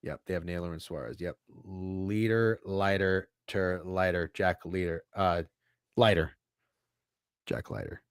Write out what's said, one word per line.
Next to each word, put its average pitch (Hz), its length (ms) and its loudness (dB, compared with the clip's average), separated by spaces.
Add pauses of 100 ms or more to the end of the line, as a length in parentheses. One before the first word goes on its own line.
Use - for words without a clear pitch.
Yep. 71 240 -8
They 92 80 -4
have 87 100 -4
Naylor 87 280 -6
and 82 100 -10
Suarez. - 380 -10
Yep. 87 160 -6 (280)
Leader, 101 1000 0
Leiter, 95 640 2 (180)
Ter, 90 380 -2
Leiter, 92 500 0
Jack 92 300 2
Leiter, 85 400 -4 (100)
uh, 90 280 2 (540)
Leiter. 98 360 6 (1120)
Jack - 240 -6
Leiter. - 400 -10